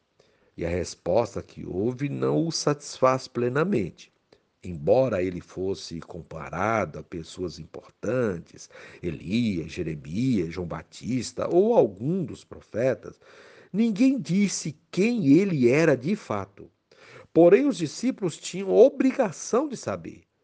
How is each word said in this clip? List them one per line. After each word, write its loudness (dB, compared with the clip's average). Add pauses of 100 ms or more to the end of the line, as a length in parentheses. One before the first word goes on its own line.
(560)
E -4
a -4
resposta -2
que -14
houve -4
não -2
o -4
satisfaz 0
plenamente. -2 (480)
Embora 0
ele -4
fosse -8
comparado -4
a -12
pessoas -10
importantes, -6 (320)
Elias, -4
Jeremias, -4
João -8
Batista -6
ou 4
algum 0
dos -10
profetas, -6 (520)
ninguém 2
disse -2 (140)
quem 2
ele 6
era 6
de -2
fato. -8 (640)
Porém, 8
os 0
discípulos -4
tinham -8
obrigação 2
de -10
saber. -8 (200)